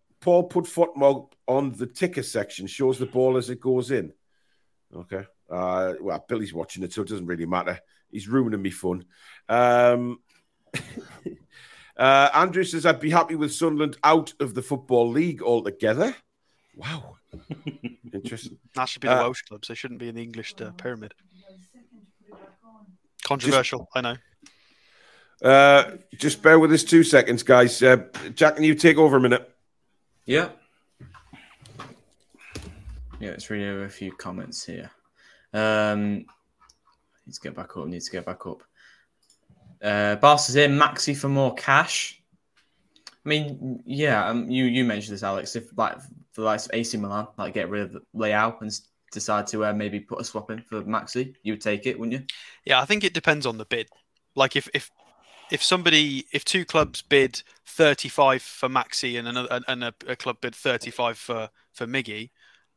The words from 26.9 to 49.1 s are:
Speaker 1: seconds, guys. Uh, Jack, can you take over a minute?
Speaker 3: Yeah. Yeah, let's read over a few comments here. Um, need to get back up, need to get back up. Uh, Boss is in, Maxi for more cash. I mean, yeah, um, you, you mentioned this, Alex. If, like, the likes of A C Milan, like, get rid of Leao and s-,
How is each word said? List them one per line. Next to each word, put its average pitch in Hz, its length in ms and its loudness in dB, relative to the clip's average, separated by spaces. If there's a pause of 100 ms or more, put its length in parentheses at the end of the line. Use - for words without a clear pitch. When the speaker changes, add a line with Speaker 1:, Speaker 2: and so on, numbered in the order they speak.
Speaker 1:
seconds, 120 400 4
guys. 123 400 8
Uh, 127 140 10 (360)
Jack, 151 220 4
can 151 80 0
you 156 120 6
take 156 220 6
over 147 200 8
a - 40 6
minute? 123 280 2 (760)
Speaker 3:
Yeah. 151 240 0 (2750)
Yeah, 101 120 -12
let's - 180 -16
read 101 180 -6
over 98 180 -8
a 101 40 -14
few 98 220 -14
comments 92 540 -14
here. 90 260 -16 (640)
Um, 107 640 0 (1080)
need - 80 -18
to - 80 -18
get - 140 -14
back - 200 -16
up, 76 120 -10
need 87 140 -12
to - 100 -14
get 90 140 -10
back 92 200 -12
up. - 180 -14 (1200)
Uh, 104 340 0
Boss 143 340 4
is 123 60 -4
in, 143 220 6
Maxi 143 400 0
for 139 120 -4
more 139 260 0
cash. - 640 0 (1040)
I 147 40 -6
mean, 143 560 -4
yeah, 135 420 0
um, 117 220 -4
you, 131 160 0
you 127 180 0
mentioned 107 320 -4
this, 101 80 -10
Alex. 98 320 -6
If, - 220 -12
like, - 200 -2 (380)
the 110 60 -10
likes 107 240 -2
of - 80 -14
A 113 100 -4
C 113 140 -6
Milan, 104 300 -6 (100)
like, 98 160 -8
get 92 160 -4
rid 104 140 -6 (120)
of - 60 -18 (140)
Leao 107 460 -2
and 107 80 -10
s-, - 180 -12 (240)